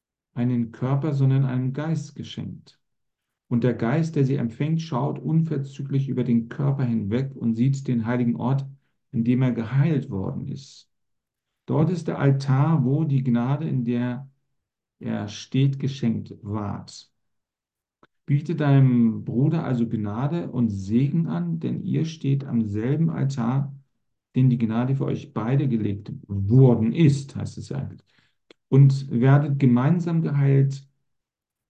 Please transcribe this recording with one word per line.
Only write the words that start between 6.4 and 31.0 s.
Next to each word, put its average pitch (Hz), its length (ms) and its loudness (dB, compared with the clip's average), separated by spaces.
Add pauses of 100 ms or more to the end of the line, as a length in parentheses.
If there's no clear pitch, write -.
Körper 139 360 -2
hinweg 117 500 -2
und 113 200 -2
sieht 131 340 0
den 117 180 0
heiligen 123 300 0
Ort, 135 300 -2 (440)
in 113 140 -2
dem 127 180 2
er 127 100 2
geheilt 131 580 0
worden 95 360 -6
ist. - 440 -14 (760)
Dort 156 240 2
ist 175 180 -4
der - 100 -6
Altar, 139 640 2
wo 143 200 0
die 139 200 0
Gnade, 127 440 0
in 127 160 -2
der 120 460 -4 (720)
er 110 280 -6
steht, 135 500 -2
geschenkt 110 640 -4
ward. 101 680 -8 (1160)
Biete 143 280 0
deinem 127 680 4
Bruder 147 400 0
also 117 240 -2
Gnade 113 640 -4
und 120 180 0
Segen 120 600 0
an, 165 320 -4
denn - 220 -4
ihr 147 220 -2
steht 135 400 -2
am 117 180 -2
selben 123 480 -2
Altar, 135 640 -2 (640)
den 131 140 6
die 117 80 2
Gnade 117 380 0
für 131 100 -2
euch - 260 -6
beide 127 360 0
gelegt 104 440 -2 (140)
worden 110 640 6
ist, - 440 2
heißt 101 220 -8
es - 120 -14
ja - 80 -6
eigentlich. - 260 -10 (640)
Und 135 420 6
werdet 139 480 4
gemeinsam 160 640 2
geheilt 139 640 2 (840)